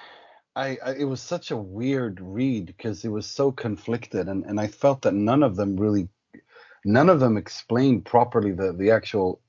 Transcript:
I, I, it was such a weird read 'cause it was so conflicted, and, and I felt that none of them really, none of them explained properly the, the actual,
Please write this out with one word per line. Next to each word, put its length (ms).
I, 280
I, 100
it 100
was 160
such 320
a 40
weird 640
read 560
'cause 280
it 60
was 160
so 260
conflicted, 760
and, 160
and 140
I 80
felt 360
that 120
none 300
of 100
them 220
really, 320
none 240
of 120
them 160
explained 680
properly 460
the, 220
the 180
actual, 580